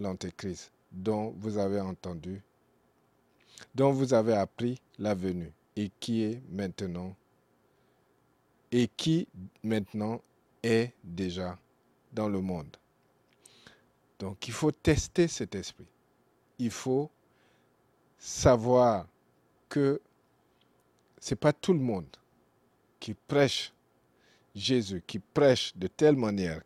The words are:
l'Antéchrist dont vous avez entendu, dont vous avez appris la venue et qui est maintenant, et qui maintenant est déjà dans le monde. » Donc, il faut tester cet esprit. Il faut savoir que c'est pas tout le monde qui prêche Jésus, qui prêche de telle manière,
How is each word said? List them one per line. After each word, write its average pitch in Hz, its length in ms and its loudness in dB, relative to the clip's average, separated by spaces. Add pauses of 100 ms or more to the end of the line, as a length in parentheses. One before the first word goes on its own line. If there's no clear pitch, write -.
l'Antéchrist 95 720 -8 (180)
dont 107 480 -4
vous 104 200 -4
avez 101 220 0
entendu, 92 640 -8 (1300)
dont 135 160 4
vous 135 220 0
avez 113 200 4
appris 120 460 -2 (180)
la 104 160 -2
venue 90 380 -4 (240)
et 104 240 -4
qui 113 240 -2
est 117 260 -6
maintenant, 92 640 -8 (1600)
et 120 240 4
qui 160 320 0 (340)
maintenant 107 580 -4 (440)
est 117 280 2 (120)
déjà 90 520 -6 (560)
dans 107 160 -2
le 98 120 -2
monde. » 90 360 -6 (1400)
Donc, 98 300 -10
il 120 40 -8
faut 151 200 2
tester - 560 2
cet - 260 -8
esprit. - 320 -10 (720)
Il 117 140 -2
faut 135 360 -2 (1120)
savoir 120 880 4 (600)
que 143 320 0 (1200)
c'est - 160 -4
pas 151 160 4
tout - 200 0
le 170 60 2
monde 104 300 -2 (880)
qui 110 160 -10
prêche - 580 0 (840)
Jésus, 101 500 0
qui 101 140 -8
prêche - 560 4
de 92 100 -4
telle 151 300 4
manière, 98 500 -2